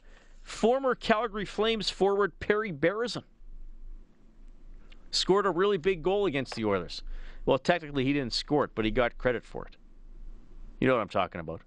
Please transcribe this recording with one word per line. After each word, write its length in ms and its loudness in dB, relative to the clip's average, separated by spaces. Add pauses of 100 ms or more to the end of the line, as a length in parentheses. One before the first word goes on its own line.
(420)
Former 540 2
Calgary 500 0
Flames 460 0
forward 480 2
Perry 320 0
Berezin 520 0 (1900)
scored 340 2
a 60 2
really 260 2
big 240 0
goal 240 2
against 300 -2
the 100 -2
Oilers. 380 0 (420)
Well, 140 4
technically 460 0
he 80 2
didn't 200 -2
score 300 2
it, 100 -2
but 120 0
he 60 4
got 260 2
credit 280 0
for 200 -10
it. 100 -16 (1040)
You 80 6
know 80 6
what 60 2
I'm 80 -2
talking 320 0
about. 260 -8